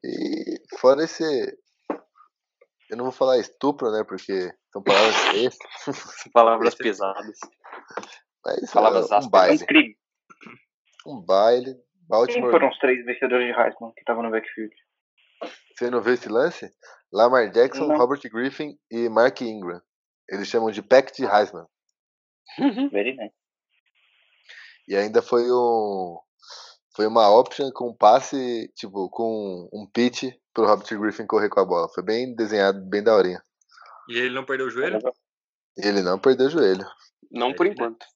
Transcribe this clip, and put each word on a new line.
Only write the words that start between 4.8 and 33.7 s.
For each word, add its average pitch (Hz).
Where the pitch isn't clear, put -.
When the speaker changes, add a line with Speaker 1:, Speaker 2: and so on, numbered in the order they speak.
Speaker 1:
palavras 101
Speaker 2:
<laughs> -
Speaker 1:
feias. 117
Speaker 2:
Palavras 117
pesadas. 101
Speaker 1:
Mas, -
Speaker 2:
Palavras 101
Speaker 1:
é, -
um 104
Speaker 2:
ásperas. 131
Speaker 1:
baile. 98
Speaker 3:
Um -
crime. -
Speaker 1:
Um 123
baile. 117
Baltimore. 120
Speaker 3:
Quem 123
foram 123
os -
três 127
vencedores 123
de 120
Heisman 113
que -
estavam 117
no 113
backfield? 110
Speaker 1:
Você 123
não 120
viu 117
esse 123
lance? 120
Lamar 117
Jackson, 135
Speaker 3:
Não. 151
Speaker 1:
Robert 143
Griffin 135
e 117
Mark 117
Ingram. 98
Eles 98
chamam 113
de 104
pack 131
de 135
Heisman. 98
Speaker 2:
Uhum. 269
Speaker 3:
Very 226
nice. 233
Speaker 1:
E 98
ainda 107
foi 120
um, 104
foi 107
uma 110
option 120
com 120
passe, 120
tipo, 95
com 104
um 104
pitch 123
pro 113
Robert 104
Griffin 104
correr 104
com 104
a 95
bola. 87
Foi 90
bem 117
desenhado, 101
bem 104
daorinha. 95